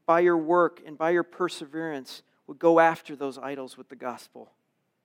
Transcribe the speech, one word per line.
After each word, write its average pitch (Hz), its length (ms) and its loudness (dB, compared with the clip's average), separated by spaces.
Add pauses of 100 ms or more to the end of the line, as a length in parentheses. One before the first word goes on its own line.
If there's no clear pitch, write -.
by 170 140 4
your 175 180 4
work 170 480 0
and 151 100 -18
by 160 140 -2
your 175 140 0
perseverance, 160 960 -10 (240)
would 143 140 -18
go 165 180 6
after 160 380 2
those 135 200 -8
idols 131 400 -12
with 131 120 -20
the 135 80 -20
gospel. 120 560 -14 (520)